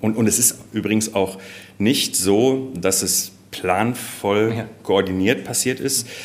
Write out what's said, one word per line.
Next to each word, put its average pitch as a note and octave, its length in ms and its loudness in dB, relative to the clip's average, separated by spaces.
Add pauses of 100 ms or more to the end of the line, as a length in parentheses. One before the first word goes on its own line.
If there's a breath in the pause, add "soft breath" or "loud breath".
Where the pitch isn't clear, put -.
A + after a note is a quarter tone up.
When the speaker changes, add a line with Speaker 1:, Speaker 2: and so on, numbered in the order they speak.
Speaker 1:
und, A2 160 0
und A#2 100 2
es G#2 120 2
ist B2 200 2 (140)
übrigens G#2+ 420 0
auch F#2+ 240 0 (400 loud breath)
nicht A#2+ 380 2
so, B2+ 580 2
dass - 280 0
es - 300 -2 (180)
planvoll G#2 1040 0
Speaker 2:
Ja. A2+ 80 -4 (180)
Speaker 1:
koordiniert F#2+ 640 2
passiert B2+ 340 -2
ist. B2+ 300 -4 (160 loud breath)